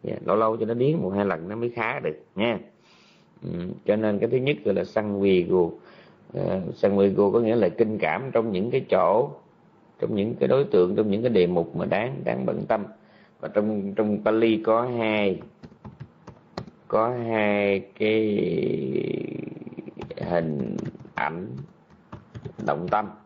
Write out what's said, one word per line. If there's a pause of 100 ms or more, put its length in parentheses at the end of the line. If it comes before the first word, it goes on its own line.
Dạ, (100)
lâu
lâu
cho
nó
điếng
một
hai
lần
nó
mới
khá
được (160)
nha. (840)
Ừ, (360)
cho
nên
cái
thứ
nhất
gọi
là
săn
quỳ
gù. (600)
Ờ, (120)
săn
quỳ
gù
có
nghĩa
là
kinh
cảm
trong
những
cái
chỗ, (720)
trong
những
cái
đối
tượng,
trong
những
cái
đề
mục
mà
đáng,
đáng
bận
tâm. (560)
Và
trong,
trong
Pali
có
hai, (1500)
có
hai (200)
cái (2000)
hình (380)
ảnh (1160)
động
tâm (200)